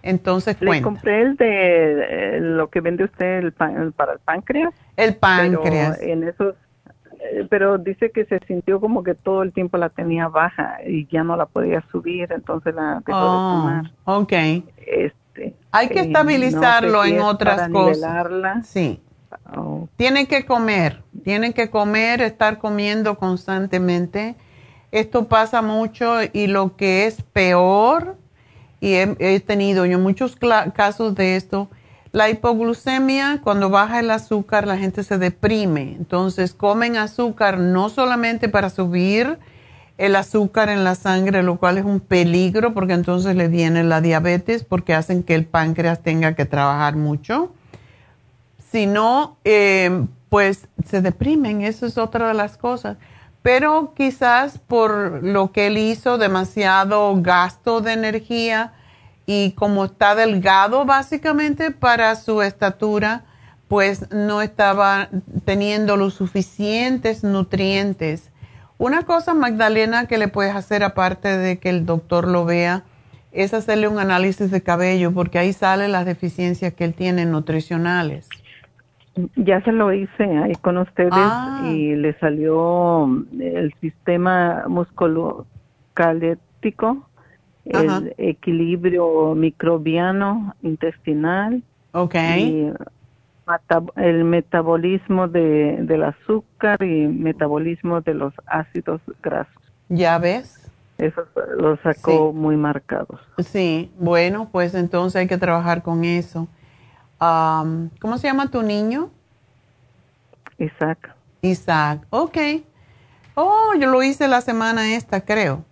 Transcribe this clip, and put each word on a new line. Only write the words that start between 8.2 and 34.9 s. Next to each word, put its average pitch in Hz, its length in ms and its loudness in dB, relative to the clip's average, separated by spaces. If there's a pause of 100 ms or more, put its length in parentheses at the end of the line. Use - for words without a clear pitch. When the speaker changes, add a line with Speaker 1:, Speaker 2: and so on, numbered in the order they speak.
Speaker 2:
se 190 240 -2
sintió 190 320 -2
como 220 240 -2
que 180 100 -2
todo 190 300 -2
el 185 80 -4
tiempo 185 260 -4
la 170 120 0
tenía 165 400 -4
baja 160 480 0 (100)
y 151 200 -4
ya 165 180 -2
no 170 100 -2
la 165 120 -2
podía 175 440 -2
subir, 175 400 -6
entonces 160 420 -6
la 156 320 -4
dejó 196 140 -2
de 185 80 2
Speaker 1:
Oh, 185 300 0
Speaker 2:
tomar. 160 340 -2 (140)
Speaker 1:
ok. 202 280 0 (440)
Speaker 2:
Este, - 760 -6 (200)
Speaker 1:
Hay 240 160 4
que 381 100 0
Speaker 2:
eh, 370 40 2
Speaker 1:
estabilizarlo 254 960 2
Speaker 2:
no 202 40 4
sé 202 60 4
si 202 60 2
Speaker 1:
en 208 40 2
Speaker 2:
es 208 60 0
Speaker 1:
otras 208 320 2
Speaker 2:
para 175 120 -2
Speaker 1:
cosas. 185 280 4
Speaker 2:
nivelarla. 175 680 -4
Speaker 1:
Sí. 160 380 -2 (520)
Speaker 2:
Oh. 156 440 -10
Speaker 1:
Tiene 269 320 2
que 269 160 0
comer, 214 580 0 (220)
tiene 214 280 -2
que 226 160 -2
comer, 220 520 0
estar 214 360 0
comiendo 208 600 -2
constantemente. 185 1200 -2 (580)
Esto 220 340 0
pasa 226 340 2
mucho 226 580 -2 (120)
y 208 160 -2
lo 190 300 0
que 196 280 2
es 220 160 -4
peor, 202 920 2 (680)
y 196 120 0
he, 190 260 2
he 190 220 2
tenido 196 440 0
yo 180 140 2
muchos 196 400 0
cla-, 220 320 2
casos 208 420 0
de 185 220 0
esto, 196 320 -4 (460)
la 214 160 4
hipoglucemia, 254 1120 0
cuando 202 260 0
baja 208 300 2
el 233 100 0
azúcar, 214 560 -2
la 190 120 -2
gente 190 260 -4